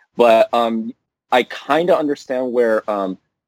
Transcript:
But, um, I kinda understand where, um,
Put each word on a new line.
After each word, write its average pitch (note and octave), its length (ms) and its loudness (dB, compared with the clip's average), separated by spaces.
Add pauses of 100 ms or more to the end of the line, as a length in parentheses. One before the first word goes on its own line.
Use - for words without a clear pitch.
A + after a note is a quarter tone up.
(180)
But, A2+ 360 4
um, A2+ 400 -2 (380)
I B2+ 120 2
kinda E3 540 -2
understand C3 560 -6
where, A2+ 360 0
um, G2 280 -4 (300)